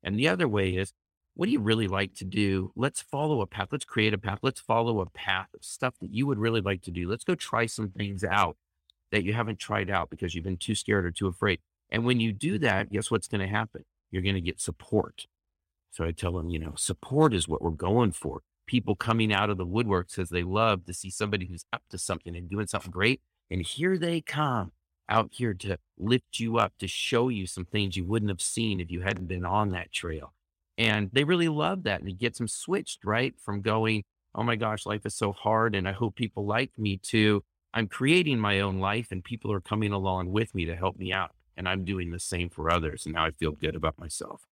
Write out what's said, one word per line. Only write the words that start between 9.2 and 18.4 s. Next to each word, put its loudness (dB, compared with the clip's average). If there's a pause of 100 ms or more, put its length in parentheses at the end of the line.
you 0
haven't -2
tried -2
out 0
because -6
you've -6
been -2
too -2
scared 2
or 0
too -2
afraid." 0 (320)
And 0
when 4
you 2
do -2
that, 2
guess -2
what's 0
gonna -2
happen? -4 (260)
You're -2
gonna 2
get -4
support. -4 (640)
So -4
I -2
tell -2
them, -4
you -2
know, -8
support 2
is 0
what -2
we're 0
going 2
for. -6 (240)